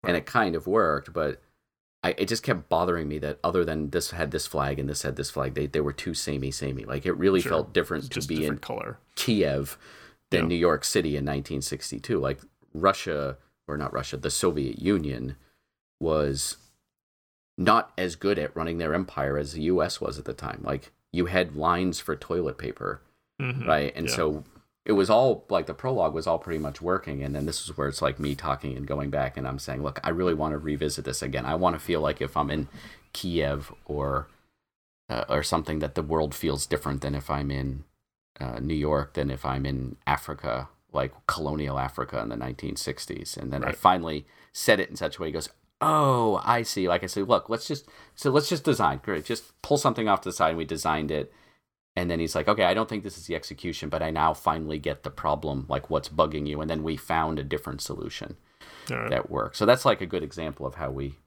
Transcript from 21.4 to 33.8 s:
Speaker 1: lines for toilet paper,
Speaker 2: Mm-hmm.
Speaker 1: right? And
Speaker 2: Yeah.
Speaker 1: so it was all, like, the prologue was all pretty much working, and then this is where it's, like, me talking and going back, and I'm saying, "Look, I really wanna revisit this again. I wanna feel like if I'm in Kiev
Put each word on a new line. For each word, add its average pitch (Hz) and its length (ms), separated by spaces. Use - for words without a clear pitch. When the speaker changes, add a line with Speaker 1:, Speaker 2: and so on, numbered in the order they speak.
Speaker 1:
lines 87 460
for 76 140
toilet 82 420
paper, - 420
Speaker 2:
Mm-hmm. 127 260
Speaker 1:
right? 76 280
And 82 140
Speaker 2:
Yeah. 60 60
Speaker 1:
so 76 280
it 107 80
was 98 160
all, 117 400
like, 85 160
the 82 80
prologue 92 400
was 80 140
all 82 120
pretty 82 200
much 73 220
working, 82 420
and 71 100
then 73 120
this - 180
is - 140
where 71 100
it's, 69 140
like, 69 180
me 71 160
talking 71 400
and 69 100
going 71 240
back, 69 280
and 65 100
I'm 67 120
saying, 67 220
"Look, 69 220
I - 60
really 87 240
wanna 76 240
revisit 76 480
this 65 160
again. 64 240
I 76 100
wanna 87 240
feel 82 220
like 73 200
if 69 140
I'm 73 160
in 73 160
Kiev 73 580